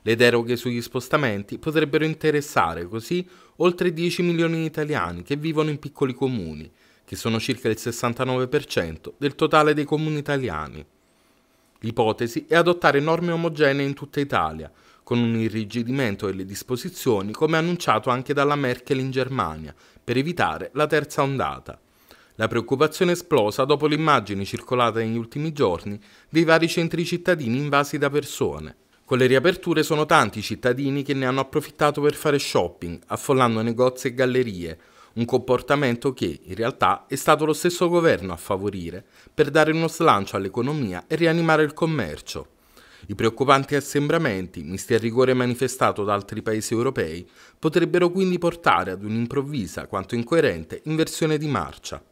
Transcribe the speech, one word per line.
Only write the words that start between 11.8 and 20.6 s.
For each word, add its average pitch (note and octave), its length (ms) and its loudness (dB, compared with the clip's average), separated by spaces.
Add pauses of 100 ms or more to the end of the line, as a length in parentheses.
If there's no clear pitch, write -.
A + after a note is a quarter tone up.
è D#3 80 4
adottare E3+ 420 4
norme E3 320 0
omogenee D3+ 560 2
in C#3 80 -4
tutta C#3 240 -10
Italia, D#2+ 540 -2 (320)
con A#2+ 140 0
un A#2 180 2
irrigidimento A2+ 920 -2
delle F#2+ 180 -4
disposizioni G2+ 840 -4
come D#3 280 0
annunciato D#3+ 520 0
anche B2+ 240 -4
dalla C#3+ 220 0
Merkel C3+ 420 -4
in C3 140 -6
Germania, G2 600 -4 (300)
per A#2+ 140 -4
evitare A#2 560 -2